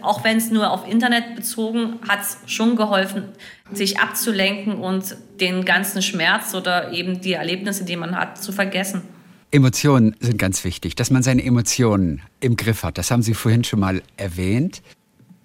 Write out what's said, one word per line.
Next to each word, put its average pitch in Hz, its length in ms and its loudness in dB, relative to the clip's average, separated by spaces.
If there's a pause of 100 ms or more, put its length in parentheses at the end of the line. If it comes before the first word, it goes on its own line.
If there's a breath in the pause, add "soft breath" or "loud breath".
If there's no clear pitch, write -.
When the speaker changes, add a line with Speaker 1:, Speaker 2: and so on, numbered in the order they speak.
Speaker 1:
auch 208 200 0
wenn's 220 300 2
nur 214 180 2
auf 185 180 -2
Internet 233 460 2
bezogen, 226 600 -4 (120)
hat's 202 400 -2
schon 226 300 2
geholfen, 202 480 0 (480 loud breath)
sich 196 260 -2
abzulenken 202 760 0
und 190 420 -4 (240)
den 185 240 0
ganzen 190 380 0
Schmerz 185 520 0
oder 180 380 -2
eben 180 300 -4
die 190 100 -2
Erlebnisse, 185 520 -4
die 175 120 -6
man 170 200 -6
hat, 170 240 -4
zu 202 120 -8
vergessen. 190 500 -4 (480 loud breath)
Speaker 2:
Emotionen 131 720 4
sind 120 180 0
ganz 95 260 0
wichtig, - 300 -4
dass - 160 -2
man 131 120 4
seine 127 220 2
Emotionen 104 760 2 (200)
im 120 160 2
Griff 107 260 0
hat. 82 160 -4
Das 87 120 -2
haben 120 120 4
Sie 110 120 0
vorhin 117 300 4
schon 110 160 0
mal 95 220 0 (140)
erwähnt. 98 680 -2 (640 soft breath)